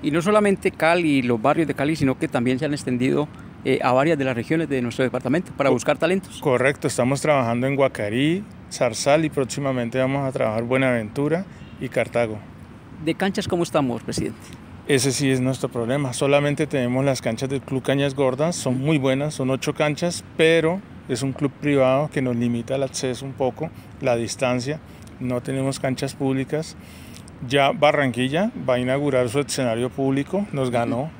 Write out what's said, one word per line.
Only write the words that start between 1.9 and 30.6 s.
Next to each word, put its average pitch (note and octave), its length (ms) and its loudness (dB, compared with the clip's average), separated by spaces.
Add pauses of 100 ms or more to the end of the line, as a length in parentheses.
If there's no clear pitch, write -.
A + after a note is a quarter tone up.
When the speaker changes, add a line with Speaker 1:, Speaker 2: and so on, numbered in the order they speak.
Speaker 1:
sino C#3+ 220 2
que D#3+ 100 -2
también B2+ 320 0
se D3+ 60 -2
han D3 80 -2
extendido, C#3 540 0 (380)
eh, C3 160 2
a C3 100 4
varias C#3+ 260 4
de C3+ 80 0
las C3 100 0
regiones D#3 320 0
de C3+ 140 0
nuestro A#2+ 220 -2
departamento B2+ 520 0
para C#3 140 2
Speaker 2:
Co-, B2+ 60 6
Speaker 1:
buscar C#3+ 220 0
talentos. F#3 440 -2
Speaker 2:
correcto, C3 460 2
estamos C3 340 0
trabajando B2+ 440 2
en C#3 100 0
Guacarí, C3+ 680 0 (280)
Zarzal C#3 540 2
y D3+ 40 0
próximamente C3 720 -2
vamos C3+ 280 0
a C3 40 -2
trabajar A#2 320 0
Buenaventura C3 840 0 (340)
y C3+ 80 -6
Cartago. A#2 520 0 (680)
Speaker 1:
¿De D#3+ 80 0
canchas F#3+ 340 -2
cómo F3 140 0
estamos, C3+ 400 0
presidente? - 380 -6 (460)
Speaker 2:
Ese C3+ 280 2
sí C#3 160 2
es C3+ 100 2
nuestro C3 300 -2
problema, B2+ 420 -2
solamente C#3+ 560 2
tenemos B2+ 380 0
las C3+ 160 0
canchas B2 280 -4
del C3+ 120 -4
Club C3 220 -4
Cañas C#3 320 0
Gordas, C#3 420 0
son B2+ 220 0
muy D3+ 180 2
buenas, C3+ 360 0
son C3 160 -2
ocho C3+ 240 -2
canchas, D#3 520 -2 (100)
pero E3 460 4 (260)
es B2 140 -2
un C3+ 100 -2
club C#3 200 -2
privado C#3+ 600 2
que D3+ 100 0
nos B2+ 140 0
limita A#2+ 400 0
el C#3 80 0
acceso C3 420 -4
un C3+ 60 -8
poco, C3+ 380 -2 (320)
la B2 160 2
distancia, B2 640 -2 (400)
no B2 180 -2
tenemos C3+ 400 -4
canchas C3+ 360 -2
públicas. C3+ 600 -2 (720)
Ya C#3 240 4
Barranquilla C#3+ 800 2 (160)
va C3 60 4
a B2 60 2
inaugurar B2+ 500 2
su A#2+ 100 -2
escenario B2 500 0
público, C#3 600 0
nos C3+ 180 0